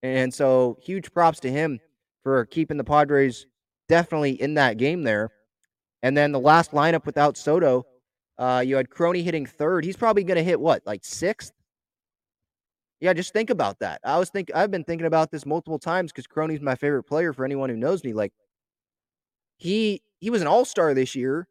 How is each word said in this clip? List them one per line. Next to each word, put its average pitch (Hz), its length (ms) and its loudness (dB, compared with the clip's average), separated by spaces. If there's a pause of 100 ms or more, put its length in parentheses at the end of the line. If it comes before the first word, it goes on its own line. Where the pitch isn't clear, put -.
And 127 320 -2
so 127 480 2
huge 190 300 -8
props 165 280 2
to 131 100 -4
him 147 280 -2 (460)
for 131 220 2
keeping 156 300 -4
the 139 80 -4
Padres 143 600 2 (420)
definitely 160 540 2
in 147 120 -2
that 131 220 2
game 147 280 -2
there. 110 260 0 (720)
And 135 140 0
then 147 160 2
the 139 80 -2
last 156 320 4
lineup 151 340 2
without 147 300 0
Soto, 147 500 2 (520)
uh, 127 280 0
you 135 80 -2
had 131 160 -2
Crony 175 320 -2
hitting 165 240 -4
third. 160 380 -2
He's 190 120 -6
probably 214 280 2
gonna 170 180 2
hit 170 160 2
what, 156 260 2
like, 98 200 -8
sixth? - 480 -6 (1500)
Yeah, 180 120 2
just 175 200 -4
think 220 180 -2
about 123 280 -2
that. 92 240 -6
I 143 160 0
was 180 120 0
think-, 196 240 -8
I've 196 160 2
been 175 140 -6
thinking 165 220 -6
about 160 240 2
this 139 160 -12
multiple 160 320 -4
times 170 320 -4
'cause - 160 -16
Crony's 156 340 -4
my 139 140 -2
favorite 143 300 -2
player 160 280 -2
for 131 120 -6
anyone 135 260 -4
who 117 60 -4
knows 151 260 -2
me. 123 100 -8
Like, 107 200 -4 (1300)
he, 208 440 -2 (160)
he 202 120 -6
was 233 120 0
an 147 60 -2
all-star 175 440 2
this 131 220 0
year. 135 360 -4